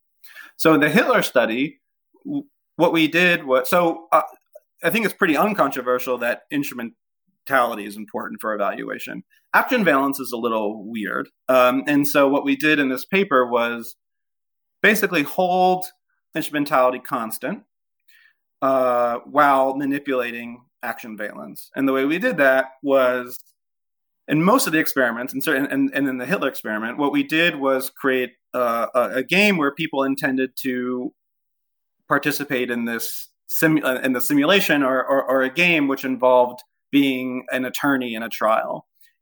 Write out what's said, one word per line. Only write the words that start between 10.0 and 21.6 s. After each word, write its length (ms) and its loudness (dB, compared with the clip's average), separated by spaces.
is 140 -10
a 40 -6
little 480 -4
weird. 440 -8
Um, 380 4
and 200 2
so 220 4
what 160 0
we 120 0
did 220 2
in 100 0
this 160 -6
paper 420 2
was 500 -2
basically 400 2
hold 600 2
instrumentality 640 0
constant, 640 -6
uh, 640 2
while 520 4
manipulating 880 -4
action 340 -10
valence. 600 -12